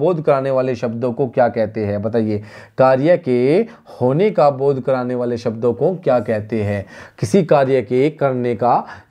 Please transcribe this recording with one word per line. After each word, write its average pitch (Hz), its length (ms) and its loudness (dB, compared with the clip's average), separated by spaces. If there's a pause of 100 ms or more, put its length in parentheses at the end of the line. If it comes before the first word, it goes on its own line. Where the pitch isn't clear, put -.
बोध 156 220 0
कराने 135 280 0
वाले 131 240 0
शब्दों 117 380 -4
को 131 140 -2
क्या 123 200 2
कहते 107 380 -2
हैं? 101 160 -2
बताइए, 107 420 -2 (340)
कार्य 131 400 4
के 143 500 2 (340)
होने 147 280 2
का 156 200 2
बोध 135 320 0
कराने 127 340 -2
वाले 120 220 -2
शब्दों 117 360 -2
को 160 220 -2
क्या 131 240 0
कहते 107 440 -2
हैं? 101 220 -2 (340)
किसी 196 240 2
कार्य 135 380 2
के 127 280 2
करने 127 460 -2
का 123 300 0 (260)